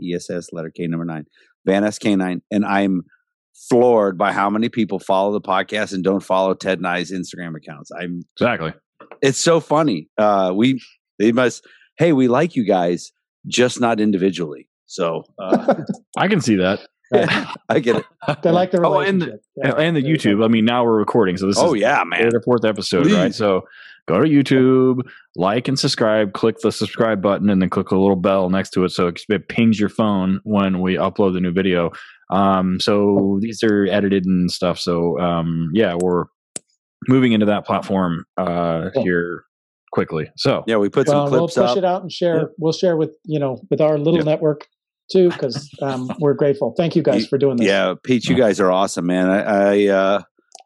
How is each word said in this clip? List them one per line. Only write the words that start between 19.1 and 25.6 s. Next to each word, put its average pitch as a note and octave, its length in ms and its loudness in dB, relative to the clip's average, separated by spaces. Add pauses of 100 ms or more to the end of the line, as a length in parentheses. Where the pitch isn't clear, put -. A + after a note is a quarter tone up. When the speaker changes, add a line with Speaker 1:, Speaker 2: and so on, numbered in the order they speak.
Speaker 2:
the, D3+ 40 -2
Speaker 3:
relationship. A2 200 -14 (180)
Yeah. C3+ 120 0
Speaker 2:
and D#3+ 200 0
the C#3+ 60 0
Speaker 3:
There C3+ 100 -2
you D#3 60 2
go. A2+ 200 0
Speaker 2:
YouTube. A2 60 2
I A2 40 2
mean, A2 180 4
now A#2+ 180 2
we're A2+ 140 2
recording, G2+ 400 2
so F#2+ 80 -4
this G2 140 2
Speaker 1:
Oh, D3+ 160 2
Speaker 2:
is G2+ 60 0
Speaker 1:
yeah, A#2 240 2
man. E2+ 160 -2
Speaker 2:
third A2+ 120 2
or A#2 80 0
fourth A#2 240 0
episode, G#2 380 0
Speaker 1:
Please. F3+ 100 4
Speaker 2:
right? A2+ 220 0
So G2+ 260 0 (460)
go E2+ 120 2
to D3+ 80 4
YouTube, C3 760 4 (340)
like G2+ 320 -2